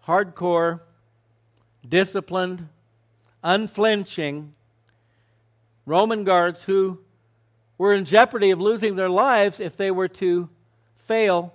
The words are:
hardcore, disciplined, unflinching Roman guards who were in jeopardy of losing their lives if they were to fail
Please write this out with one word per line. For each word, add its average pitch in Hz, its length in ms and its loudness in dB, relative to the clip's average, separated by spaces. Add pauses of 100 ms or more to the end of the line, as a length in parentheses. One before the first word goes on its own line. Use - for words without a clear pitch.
hardcore, 170 720 0 (1040)
disciplined, 180 800 -4 (720)
unflinching 180 1120 -2 (1300)
Roman 208 380 0
guards 175 420 0
who 190 360 -2 (760)
were 196 160 2
in 196 120 0
jeopardy 208 460 4
of 175 100 0
losing 208 340 0
their 185 160 -2
lives 208 480 2
if 170 180 -10
they 196 140 -4
were 185 180 -2
to 175 400 -2 (480)
fail 190 580 -2